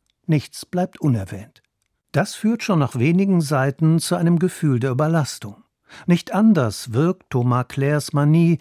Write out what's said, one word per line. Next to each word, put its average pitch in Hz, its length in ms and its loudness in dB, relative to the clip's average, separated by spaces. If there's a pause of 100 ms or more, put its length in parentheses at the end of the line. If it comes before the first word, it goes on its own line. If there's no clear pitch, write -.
(260)
Nichts - 400 -2
bleibt 180 340 -6
unerwähnt. 101 640 -4 (500)
Das 156 220 -2
führt 226 280 -2
schon 185 160 0
nach 131 200 -2
wenigen 175 420 2
Seiten 151 600 0
zu - 160 -2
einem 175 220 2
Gefühl 151 420 -2
der 135 100 -2
Überlastung. 143 720 -4 (420)
Nicht 175 280 0
anders 170 580 2
wirkt 160 380 -2
Thomas 123 380 0
Claires 143 440 -2
Manie, 156 480 4